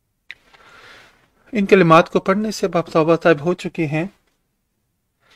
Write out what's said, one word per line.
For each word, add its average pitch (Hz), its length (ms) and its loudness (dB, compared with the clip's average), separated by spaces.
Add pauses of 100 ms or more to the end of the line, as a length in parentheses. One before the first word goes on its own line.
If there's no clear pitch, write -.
(1500)
इन 202 140 -2
कलिमात 175 420 4
को - 120 -4
पढ़ने 208 320 -4
से - 160 -6
आप 170 220 -4
तौबा 165 280 0
ताइब 160 240 0
हो 175 140 -4
चुके 170 300 -8
हैं। 156 200 -4 (1300)